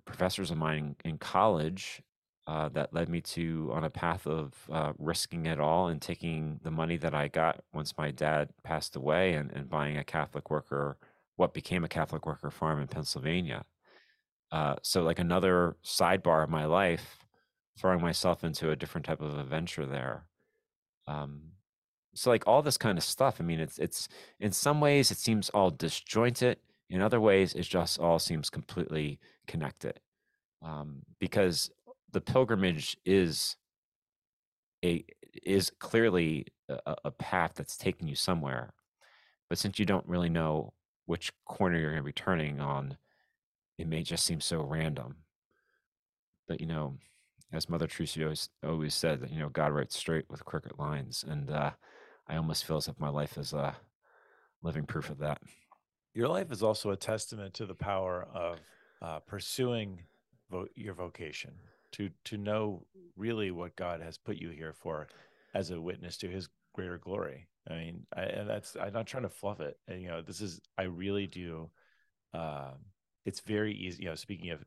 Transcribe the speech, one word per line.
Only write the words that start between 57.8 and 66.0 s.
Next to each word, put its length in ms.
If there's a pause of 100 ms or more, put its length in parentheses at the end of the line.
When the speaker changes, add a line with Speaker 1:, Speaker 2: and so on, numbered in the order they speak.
Speaker 2:
of, 240 (420)
uh, 200
pursuing 800 (480)
vo-, 240
your 200
vocation, 580 (400)
to, 180 (140)
to 120
know 480 (320)
really 340
what 260
God 260
has 160
put 180
you 140
here 240
for 320 (480)
as 160
a 100
witness 380